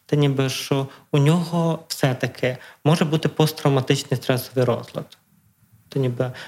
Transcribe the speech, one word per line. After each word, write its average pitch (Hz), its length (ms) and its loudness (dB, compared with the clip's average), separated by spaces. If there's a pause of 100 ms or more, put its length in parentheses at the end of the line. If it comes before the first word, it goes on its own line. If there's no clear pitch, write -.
та 147 100 0
ніби 135 320 2
що 135 380 -4 (240)
у 151 80 2
нього 165 600 2 (100)
все-таки 127 680 -2 (280)
може 165 200 4
бути 156 240 0
посттравматичний 139 920 0
стресовий 127 440 -2
розлад. 120 540 -4 (720)
Та 139 120 -4
ніби, 123 320 -2 (160)